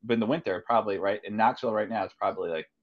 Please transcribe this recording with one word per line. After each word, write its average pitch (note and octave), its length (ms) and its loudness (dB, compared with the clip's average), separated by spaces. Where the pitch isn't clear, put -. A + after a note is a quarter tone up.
but A#2 120 -2
in A#2 80 4
the A2 60 2
winter, A2 380 -2
probably, G#2+ 320 2
right? G2 280 0
In G#2 100 -8
Knoxville A#2 380 2
right G#2+ 160 0
now, G#2 160 -2
it's - 80 -10
probably, F#2 360 -2
like, D#2+ 220 -6